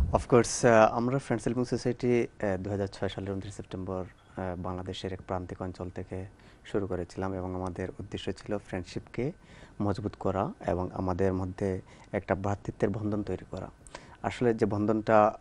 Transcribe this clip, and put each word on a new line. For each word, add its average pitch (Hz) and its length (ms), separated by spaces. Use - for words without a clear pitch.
Of 113 60
course, - 500
আহ, 110 240
আমরা 123 260
ফ্রেন্ডস 120 280
হেল্পিং 123 180
সোসাইটি, 120 580
আহ, 98 340
দুই 95 140
হাজার 101 160
ছয় 95 220
সালের 98 260
ঊনত্রিশ 98 200
সেপ্টেম্বর, 92 500
আহ, 90 540
বাংলাদেশের 92 540
এক 92 140
প্রান্তিক 90 360
অঞ্চল 90 280
থেকে 92 360
শুরু 101 220
করেছিলাম 92 480
এবং 92 200
আমাদের 92 340
উদ্দেশ্য 98 320
ছিল - 260
ফ্রেন্ডশিপকে 104 760
মজবুত 101 380
করা 98 320
এবং 90 260
আমাদের 92 400
মধ্যে 92 480
একটা 101 220
ভ্রাতৃত্বের 101 560
বন্ধন 104 320
তৈরি 92 280
করা। 92 200
আসলে 117 320
যে 113 120
বন্ধনটা, 107 760